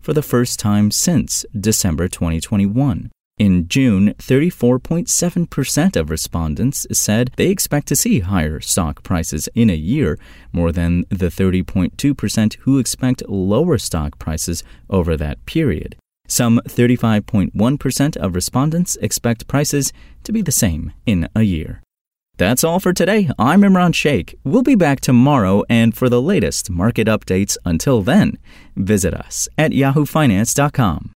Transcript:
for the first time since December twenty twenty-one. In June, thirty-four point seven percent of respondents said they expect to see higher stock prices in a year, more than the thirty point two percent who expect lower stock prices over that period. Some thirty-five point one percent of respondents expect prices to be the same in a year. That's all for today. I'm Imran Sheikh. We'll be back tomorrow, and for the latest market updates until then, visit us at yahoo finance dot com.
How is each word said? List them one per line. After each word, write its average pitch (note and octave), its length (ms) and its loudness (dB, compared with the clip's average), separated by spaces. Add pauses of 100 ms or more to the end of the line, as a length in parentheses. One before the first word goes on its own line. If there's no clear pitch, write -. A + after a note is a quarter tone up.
for - 120 -6
the D3 100 0
first - 380 -2
time G#2 320 2
since - 520 -2 (140)
December F#2 480 0
twenty E2 340 -2
twenty-one. G2+ 680 -2 (260)
In F#2 300 2
June, G#2 500 2
thirty-four E3 600 0
point - 300 -4
seven F3 400 -2
percent D3+ 480 -2
of D#2 120 -2
respondents D#2+ 840 -4
said A#2 420 0
they - 140 0
expect E3+ 400 -2
to C#3+ 80 0
see G#3+ 240 0
higher E2+ 400 -2
stock - 420 -4
prices E2 540 -4
in A2 140 4
a E2+ 40 0
year, D#2+ 460 -2 (320)
more E2+ 180 0
than E2+ 380 0
the F#2 240 -2
thirty F#2 320 0
point - 340 -4
two C#3 160 0
percent G#2+ 460 -2
who C3+ 180 0
expect - 500 -4
lower G#2+ 480 0
stock D2+ 440 -6
prices D#2+ 420 -6 (260)
over E2+ 280 0
that D2 300 -6
period. B2+ 500 -4 (320)
Some A#2+ 400 2
thirty-five A#2+ 580 2
point - 300 -2
one B2 200 2
percent C#3+ 400 -2
of F2+ 200 -4
respondents D#3 680 -2
expect - 460 -4
prices C#3+ 440 -2 (300)
to - 80 -10
be A3 100 -2
the D#3+ 120 -2
same E2 400 -2 (120)
in F2+ 300 0
a A2 80 2
year. D#2 400 -2 (540)
That's G2 260 2
all E3 160 2
for F#3 140 0
today. F#3+ 440 2
I'm D3+ 260 4
Imran F3+ 340 4
Sheikh. - 480 -2
We'll F#3+ 180 2
be C4+ 140 4
back D3 240 2
tomorrow, B2 680 4
and A#2 240 2
for B2+ 160 0
the A#2+ 140 2
latest D3 480 -2
market G#2 380 0
updates G2+ 560 0
until G2+ 360 2
then, B2+ 380 2 (380)
visit F#2+ 360 0
us - 360 -10 (100)
at D#3 140 2
yahoo C3+ 340 2
finance A#2+ 480 2
dot C#3+ 180 0
com. G2+ 460 -2